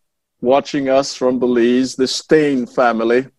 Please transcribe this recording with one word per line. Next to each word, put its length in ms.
watching 480
us 260
from 240
Belize, 560
the 140
Stain 560
family. 640